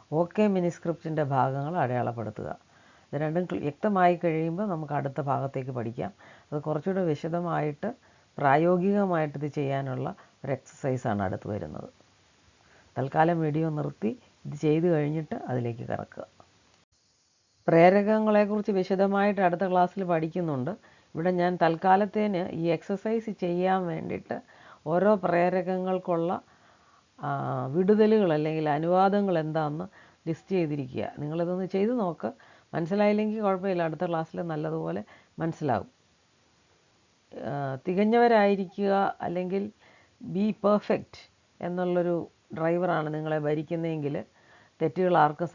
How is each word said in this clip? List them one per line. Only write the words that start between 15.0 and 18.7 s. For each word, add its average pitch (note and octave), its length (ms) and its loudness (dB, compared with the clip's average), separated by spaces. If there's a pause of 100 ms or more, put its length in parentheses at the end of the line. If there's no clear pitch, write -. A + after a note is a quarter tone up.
അതിലേക്ക് A#2+ 440 -4
കടക്കുക. - 340 -10 (1400)
പ്രേരകങ്ങളെക്കുറിച്ച് G#3 1040 4